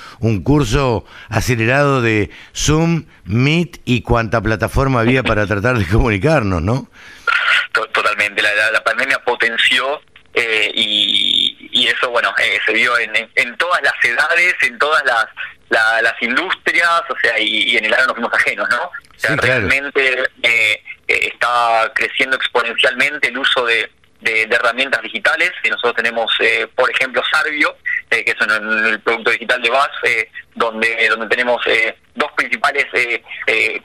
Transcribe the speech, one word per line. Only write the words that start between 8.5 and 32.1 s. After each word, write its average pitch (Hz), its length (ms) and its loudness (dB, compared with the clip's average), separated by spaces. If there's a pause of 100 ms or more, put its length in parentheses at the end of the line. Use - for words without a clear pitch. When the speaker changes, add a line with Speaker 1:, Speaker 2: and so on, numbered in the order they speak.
Speaker 2:
la, 107 160 2
la 107 100 0
pandemia 123 380 0
potenció, 123 800 0 (340)
eh, 110 400 0
y, - 960 -2
y 123 160 0
eso, 120 240 -2
bueno, 107 280 0
eh, 104 280 2
se 113 60 2
vio 120 260 2
en, 110 160 -4
en, 110 220 -4
en 120 200 -2
todas 170 260 0
las 131 120 2 (100)
edades, 170 580 2
en 120 160 -2
todas 147 260 2
las, 117 220 2 (440)
la, 113 320 2
las 117 180 0
industrias, 165 880 0
o 127 140 -6
sea, 113 180 0
y, 107 320 -2
y 117 60 2
en 110 80 0
el 110 80 0
agro - 140 2
no 113 60 -2
fuimos 113 200 -4
ajenos, 101 360 0
¿no? 120 120 -2
O - 360 -14
sea, 110 120 -2
Speaker 1:
Sí, 113 80 0
claro. 120 300 0
Speaker 2:
realmente, 135 560 0 (180)
eh, 113 400 2 (260)
eh, 107 240 0
está 117 600 2
creciendo 127 420 -2
exponencialmente 127 920 0
el 120 100 -6
uso 135 260 0
de, 113 260 0 (300)
de, 110 260 0
de 113 100 0
herramientas 120 460 0
digitales, 156 500 -2 (120)
y - 60 -2
nosotros 120 260 -2
tenemos, 113 340 -2 (100)
eh, 113 340 0
por 127 160 2
ejemplo, 127 320 -2 (100)
Sarvio, 151 440 0 (340)
eh, 113 140 0
que 117 80 0
es - 80 -6
un, 110 460 0
el 110 140 -2
producto 113 300 -2
digital 117 320 -2
de 117 80 0
baf, 139 200 2 (140)
eh, 117 240 0 (260)
donde, 113 540 0
donde 110 200 -2
tenemos, 120 380 0
eh, 113 300 0 (180)